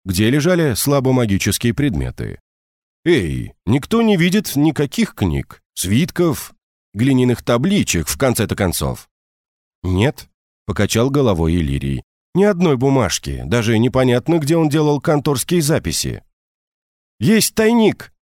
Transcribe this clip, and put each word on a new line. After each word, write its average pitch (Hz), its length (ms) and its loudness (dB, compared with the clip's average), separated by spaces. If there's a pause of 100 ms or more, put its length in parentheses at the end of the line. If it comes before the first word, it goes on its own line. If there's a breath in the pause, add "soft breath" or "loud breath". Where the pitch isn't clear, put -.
где 98 280 0
лежали 151 420 2
слабомагические 120 1040 0
предметы. 65 640 -4 (640)
"Эй, 80 480 0 (140)
никто 139 340 0
не 214 160 4
видит 180 380 0
никаких 151 580 0
книг, 73 480 -4 (140)
свитков, 127 800 -2 (420)
глиняных 127 480 2
табличек, 123 640 0
в - 100 -6
конце-то 117 380 0
концов?" 78 540 -4 (720)
"Нет", 92 440 0 (420)
покачал 110 400 0
головой 98 460 0
Иллирий, 69 480 -2 (320)
"ни 185 80 4
одной 180 340 2
бумажки, 117 720 -2
даже 110 320 0
непонятно, 127 580 2
где 151 180 0
он 160 140 2
делал 147 320 0
конторские 151 640 0
записи". 78 580 -4 (1000)
"Есть 196 360 2
тайник!" 220 580 2 (180)